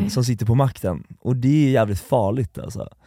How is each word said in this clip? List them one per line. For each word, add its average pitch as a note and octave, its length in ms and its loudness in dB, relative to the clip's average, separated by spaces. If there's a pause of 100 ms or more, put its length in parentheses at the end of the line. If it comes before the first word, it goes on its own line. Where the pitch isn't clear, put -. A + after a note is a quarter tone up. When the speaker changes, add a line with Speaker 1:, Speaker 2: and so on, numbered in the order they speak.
Speaker 1:
nej. G3 100 -2
Speaker 2:
som B2+ 140 0
sitter A#2 220 -2
på A#2 80 4
makten. A2+ 500 -2 (160)
Och B2+ 160 -2
det C#3 300 4
är C3 40 4
jävligt G#2+ 300 2
farligt A2+ 580 -2
alltså. - 300 -10 (180)